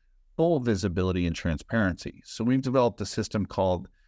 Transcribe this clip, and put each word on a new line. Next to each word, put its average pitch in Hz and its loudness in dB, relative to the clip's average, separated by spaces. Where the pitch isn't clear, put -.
full 165 4
visibility 92 0
and 82 -2
transparency. 90 -2
So - -10
we've 127 2
developed 123 0
a 98 -6
system 104 -4
called 92 0